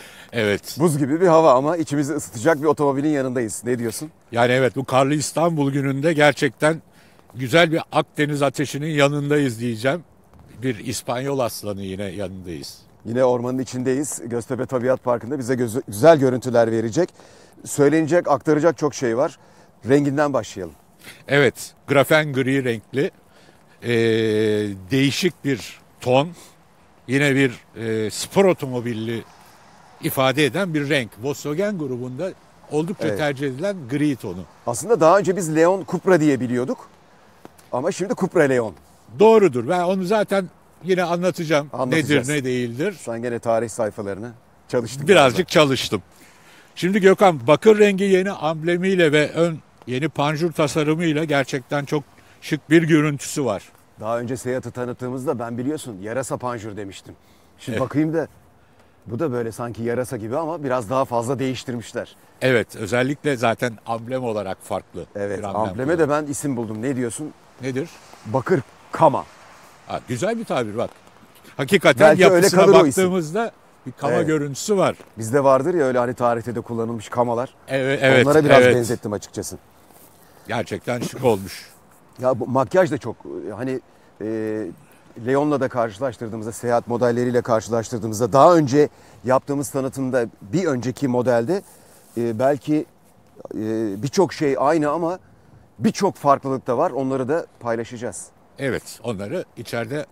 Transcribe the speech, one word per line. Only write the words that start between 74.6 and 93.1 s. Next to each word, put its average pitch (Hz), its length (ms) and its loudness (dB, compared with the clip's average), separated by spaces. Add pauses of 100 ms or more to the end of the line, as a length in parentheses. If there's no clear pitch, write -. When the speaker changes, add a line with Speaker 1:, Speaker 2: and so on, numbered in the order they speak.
Speaker 1:
var. 151 180 2 (220)
Speaker 2:
Bizde 113 260 0
vardır 135 300 4
ya 156 120 2
öyle 127 140 0
hani 120 140 0
tarihte 120 420 -2
de 117 60 -4
kullanılmış 113 480 -6
kamalar. 120 440 -2 (140)
Speaker 1:
Evet, 135 360 0
evet, 131 240 6
Speaker 2:
Onlara 147 180 6
biraz 139 180 8
Speaker 1:
evet. 123 120 6
Speaker 2:
benzettim 113 380 -2
açıkçası. 98 440 -10 (920)
Speaker 1:
Gerçekten 117 540 -6
şık - 220 -10
olmuş. 98 460 -2 (520)
Speaker 2:
Ya 127 180 0
bu 123 80 -6
makyaj 131 440 2
da 147 60 -4
çok, 107 180 -8 (400)
hani, 127 240 -6 (420)
e, 101 40 -8 (1000)
Leon'la 143 320 2
da 127 80 -2
karşılaştırdığımızda, 113 840 -6
Seat 120 360 -2
modelleriyle 120 540 0
karşılaştırdığımızda 110 920 -2
daha 160 220 8
önce 147 340 4 (360)
yaptığımız 135 440 -2
tanıtımda 131 560 -4 (160)
bir 120 240 -4
önceki 127 420 -4
modelde, 123 540 0 (560)
e, 117 220 -4
belki, 151 460 0 (720)